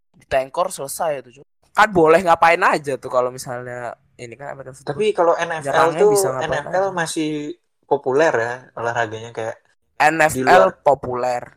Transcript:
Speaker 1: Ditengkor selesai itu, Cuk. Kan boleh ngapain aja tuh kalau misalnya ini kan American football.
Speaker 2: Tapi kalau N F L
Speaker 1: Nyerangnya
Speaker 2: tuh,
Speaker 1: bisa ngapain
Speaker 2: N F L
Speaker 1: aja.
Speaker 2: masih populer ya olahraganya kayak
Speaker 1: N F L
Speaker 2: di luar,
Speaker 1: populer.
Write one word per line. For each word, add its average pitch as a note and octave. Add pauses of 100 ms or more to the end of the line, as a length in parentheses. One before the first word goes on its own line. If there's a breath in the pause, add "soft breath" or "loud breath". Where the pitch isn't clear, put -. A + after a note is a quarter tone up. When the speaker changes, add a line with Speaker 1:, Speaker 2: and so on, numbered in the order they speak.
(180)
Speaker 1:
Ditengkor D3
selesai C#3+
itu, B2 (100)
Cuk. C#3+ (260)
Kan G#3+
boleh E3
ngapain E3
aja D#3+
tuh A#2+
kalau B2
misalnya B2 (240)
ini A#2+
kan C#3
American C3+
football. -
Speaker 2:
Tapi G#3
kalau E3+
N E3+
F D#3
L -
Speaker 1:
Nyerangnya D#3+
Speaker 2:
tuh, -
Speaker 1:
bisa -
ngapain -
Speaker 2:
N -
F D3
L F#3
Speaker 1:
aja. -
Speaker 2:
masih D#3+ (540)
populer C#3+
ya A#2+ (200)
olahraganya A#2
kayak A2+ (460)
Speaker 1:
N D#3
F D#3
L -
Speaker 2:
di C3
luar, F3+
Speaker 1:
populer. B2 (160)